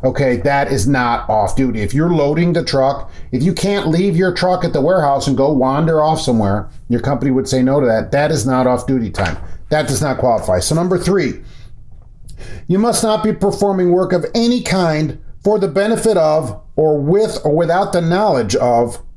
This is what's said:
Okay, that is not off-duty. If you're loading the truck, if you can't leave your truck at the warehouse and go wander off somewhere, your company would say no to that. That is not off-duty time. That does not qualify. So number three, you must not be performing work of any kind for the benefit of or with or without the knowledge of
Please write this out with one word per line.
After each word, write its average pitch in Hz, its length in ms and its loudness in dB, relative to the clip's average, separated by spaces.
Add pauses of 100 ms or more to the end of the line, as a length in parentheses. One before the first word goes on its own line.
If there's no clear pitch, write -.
Okay, 127 360 0
that 139 340 0
is 127 160 0
not 123 420 0
off-duty. 107 500 0
If 98 140 -4
you're 160 180 2
loading 156 400 2
the 147 120 0
truck, 135 460 0 (200)
if 127 140 -2
you 180 100 2
can't 202 320 -2
leave 170 300 0
your 185 180 2
truck 180 300 0
at 165 80 -2
the 147 80 0
warehouse 143 480 2
and 135 80 0
go 135 160 2
wander 151 500 2
off 156 180 2
somewhere, 104 480 0 (200)
your 120 120 0
company 139 300 -2
would 131 180 0
say 131 140 0
no 135 180 2
to 135 60 2
that. 110 240 0
That 147 220 0
is 123 120 -2
not 127 220 2
off-duty 127 460 0
time. 87 260 -4 (320)
That 151 160 0
does 135 160 -2
not 135 160 -2
qualify. 107 400 0
So 90 160 -2
number 180 240 0
three, 170 420 0 (1300)
you 185 140 0
must 226 240 0
not 214 180 0
be - 100 0
performing 190 600 0
work 180 200 2
of 170 220 0
any 233 260 2
kind 156 600 -2 (220)
for 208 160 2
the 190 100 0
benefit 208 480 0
of 156 420 2 (180)
or 156 220 2
with 196 460 2
or 147 100 2
without 170 380 0
the 175 80 2
knowledge 165 560 0
of 120 420 2 (180)